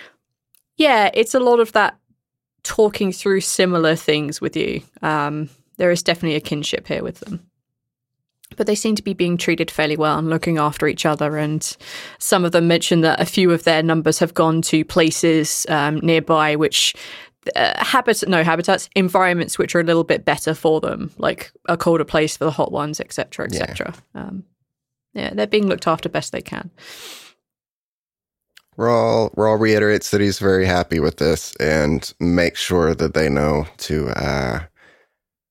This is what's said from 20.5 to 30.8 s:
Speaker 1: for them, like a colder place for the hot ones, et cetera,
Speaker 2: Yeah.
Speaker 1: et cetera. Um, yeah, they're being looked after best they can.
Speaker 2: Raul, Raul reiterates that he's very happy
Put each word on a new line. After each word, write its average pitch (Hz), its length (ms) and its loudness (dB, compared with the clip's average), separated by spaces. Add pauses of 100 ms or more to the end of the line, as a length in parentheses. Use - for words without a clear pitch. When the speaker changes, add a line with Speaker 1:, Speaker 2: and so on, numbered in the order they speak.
Speaker 1:
for 160 260 0
them, - 380 -6
like - 320 -4 (180)
a 170 80 0
colder 165 280 2
place 156 320 0
for - 80 -4
the 156 80 0
hot - 180 -2
ones, 147 300 -6
et - 120 -12
cetera, - 380 -8
Speaker 2:
Yeah. - 120 -4
Speaker 1:
et - 40 -4
cetera. - 280 -8 (200)
Um, - 300 -12 (680)
yeah, - 200 -8
they're 208 140 -2
being 208 180 2
looked 185 220 -2
after 160 200 -2
best - 220 -6
they - 120 -8
can. - 280 -12 (2000)
Speaker 2:
Raul, 113 560 2
Raul 110 260 2
reiterates 107 500 2
that 104 120 2
he's 101 160 0
very 95 260 4
happy 90 340 2